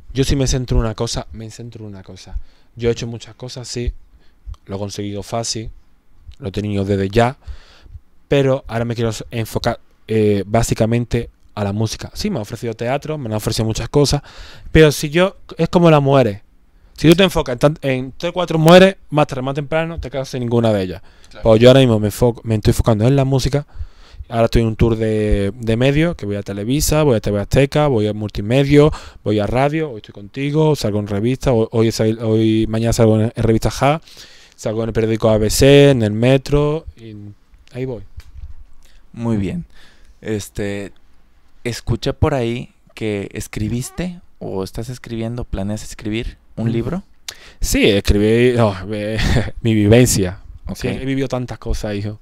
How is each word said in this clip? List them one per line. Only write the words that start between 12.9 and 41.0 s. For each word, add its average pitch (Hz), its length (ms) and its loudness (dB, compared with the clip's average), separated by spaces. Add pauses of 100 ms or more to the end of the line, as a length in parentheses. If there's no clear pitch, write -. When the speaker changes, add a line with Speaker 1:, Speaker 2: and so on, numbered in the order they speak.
Speaker 1:
me 131 100 -8
han 107 60 -4
ofrecido 110 320 -2
muchas 110 220 -4
cosas, 143 340 2 (500)
pero 156 200 8
si 147 180 -6
yo, 175 280 0 (200)
es 165 120 0
como 175 200 6
las 151 120 6
mujeres, 131 400 2 (560)
si 151 120 4
tú 170 60 8
te 196 80 4
enfocas 160 300 -2
en 120 60 -6
tan-, 151 220 2
en 131 360 -4
tres 175 140 -6
o - 20 -20
cuatro 175 240 -2
mujeres, 180 380 8 (140)
más 147 180 2
tarde, 131 140 -8
más 135 140 -4
temprano, 160 440 -4
te 127 100 -12
quedas 135 200 -8
sin 131 120 -8
ninguna 117 320 2
de 101 100 0
ellas. 90 180 -8 (280)
Speaker 2:
Claro. - 140 -14
Speaker 1:
Pues 113 180 6
yo 120 80 10
ahora 135 120 8
mismo 117 180 4
me 107 80 0
enfoco, 117 380 0
me 110 100 0
estoy 107 160 2
enfocando 110 340 2
en 135 120 4
la 135 80 2
música. 135 420 -2 (640)
Ahora 113 160 2
estoy 117 180 2
en 113 60 0
un 110 80 -4
tour 117 180 2
de, 107 600 0
de 113 220 -2
medios, 143 380 2
que - 100 -10
voy 101 120 -6
a 101 40 -6
Televisa, 127 600 -2
voy 139 140 4
a - 20 0
T 107 120 -2
V 104 100 0
Azteca, 139 460 2
voy 110 200 0
a 104 60 -2
Multimedia, 131 760 2 (360)
voy 107 140 0
a 101 60 0
radio, 143 460 -2
hoy 110 60 -12
estoy 110 160 -18
contigo, 143 640 -2
salgo 104 220 -2
en 101 80 -4
revista, 117 440 -2
hoy, 113 200 2
hoy 113 200 2
sal-, 110 300 0
hoy, 110 460 2
mañana 113 260 0
salgo 110 260 4
en, 110 160 0
en 117 80 -4
revista 113 260 2
Ja, 147 320 0 (540)
salgo 110 280 -4
en 113 60 -4
el 107 40 -8
periódico 110 360 2
A 110 80 4
B 107 140 0
C, 143 400 8
en 127 100 2
el 104 120 0
Metro, 143 720 0 (120)
y 113 160 -20 (600)
ahí 127 120 -8
voy. 113 180 -10 (1120)
Speaker 2:
Muy 117 240 -2
bien. 87 280 -6 (560)
Este, 101 720 -8 (720)